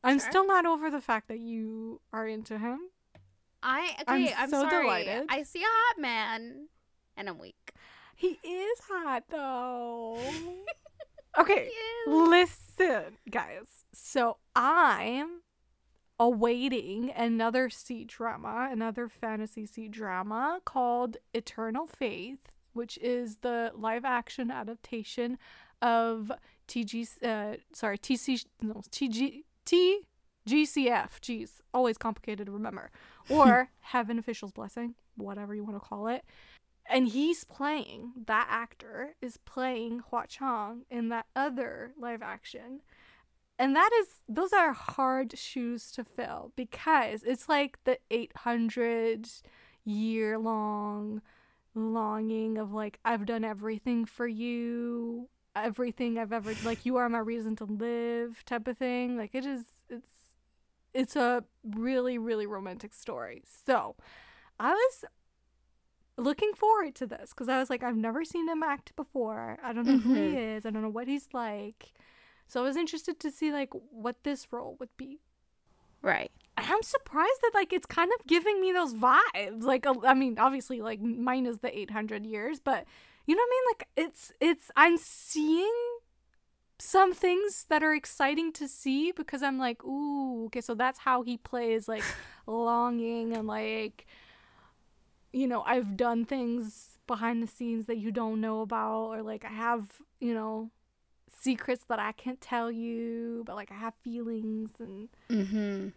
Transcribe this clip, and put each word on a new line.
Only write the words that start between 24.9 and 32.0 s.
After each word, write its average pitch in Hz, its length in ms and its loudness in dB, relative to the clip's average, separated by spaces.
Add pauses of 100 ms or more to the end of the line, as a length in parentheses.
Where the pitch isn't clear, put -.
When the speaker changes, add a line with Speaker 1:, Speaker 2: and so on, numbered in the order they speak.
Speaker 1:
of 226 500 2 (340)
T 233 180 -4
G, 233 220 -6 (160)
uh, 214 340 -2 (180)
sorry, 208 240 -4
T - 180 0
C, 247 240 -2 (220)
no, 214 280 -6
T - 180 -2
G, 269 360 -2 (220)
T 359 400 6 (400)
G 294 180 4
C 277 240 2
F, - 320 0
jeez, - 400 -8 (140)
always 247 240 4
complicated 214 480 -6